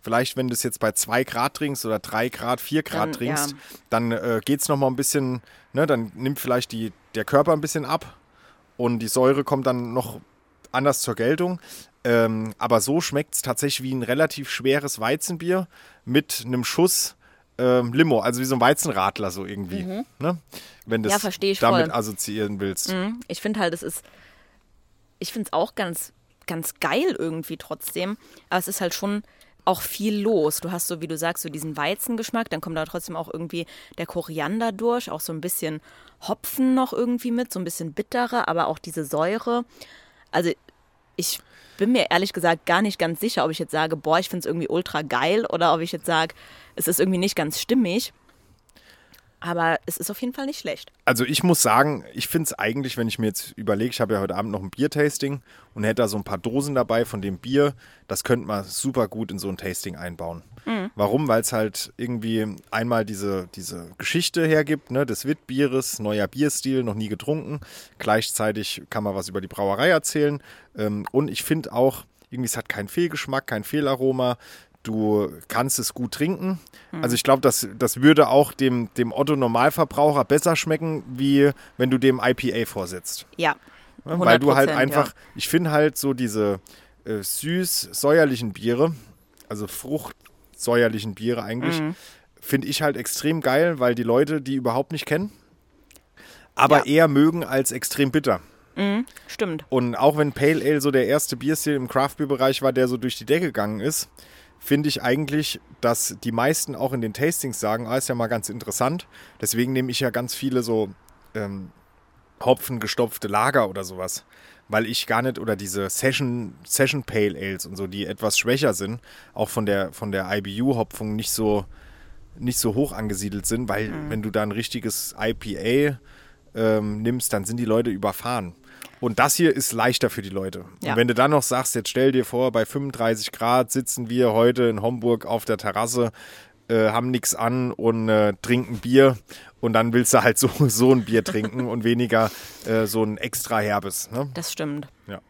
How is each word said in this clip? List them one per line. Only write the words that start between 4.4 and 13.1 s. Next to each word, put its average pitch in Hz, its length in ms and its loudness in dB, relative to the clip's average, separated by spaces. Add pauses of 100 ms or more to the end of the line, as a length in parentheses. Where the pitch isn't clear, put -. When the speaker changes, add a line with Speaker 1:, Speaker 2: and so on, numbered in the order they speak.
Speaker 1:
geht's 143 240 0
noch 147 80 2
mal 139 100 2
ein 127 80 2
bisschen, 131 480 -2 (300)
ne, 147 140 2
dann 117 280 0
nimmt 131 240 -4
vielleicht 123 320 -2
die, 110 220 -6 (240)
der 107 80 -2
Körper 147 280 4
ein 151 80 2
bisschen 151 240 -4
ab 147 300 -4 (640)
und 120 240 0
die 113 80 -6
Säure 131 340 4
kommt 135 240 0
dann 120 260 -2
noch - 280 -6 (500)
anders 135 300 2
zur 113 160 -2
Geltung. 170 440 0 (440)
Ähm, 113 540 2
aber 113 220 4
so 143 200 0
schmeckt's - 420 -4